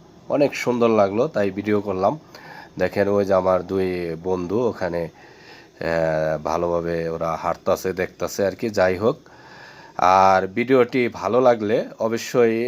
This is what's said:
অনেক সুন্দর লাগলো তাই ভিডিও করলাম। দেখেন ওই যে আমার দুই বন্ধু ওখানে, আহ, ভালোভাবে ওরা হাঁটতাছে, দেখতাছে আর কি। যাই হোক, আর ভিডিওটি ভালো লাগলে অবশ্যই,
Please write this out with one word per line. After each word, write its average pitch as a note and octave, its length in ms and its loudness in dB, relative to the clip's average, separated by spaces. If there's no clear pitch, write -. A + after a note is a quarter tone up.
অনেক C3+ 260 0
সুন্দর A#2+ 340 0
লাগলো G#2+ 380 2
তাই G2+ 240 -2
ভিডিও G2+ 300 -2
করলাম। G2 320 0
দেখেন F#2 300 0
ওই G2+ 180 2
যে G2 80 0
আমার F#2 300 4
দুই F2+ 600 -4
বন্ধু F2+ 380 -2
ওখানে, F2 480 -4
আহ, D#2+ 680 -2
ভালোভাবে E2+ 680 -2
ওরা D#2+ 260 -4
হাঁটতাছে, F2+ 580 -2
দেখতাছে F2+ 520 -4
আর F#2 100 -2
কি। A#2 140 -6
যাই F#2 280 2
হোক, A2+ 200 0
আর F#2+ 500 4
ভিডিওটি A#2+ 600 2
ভালো G#2+ 340 0
লাগলে A#2+ 440 2
অবশ্যই, A2+ 560 0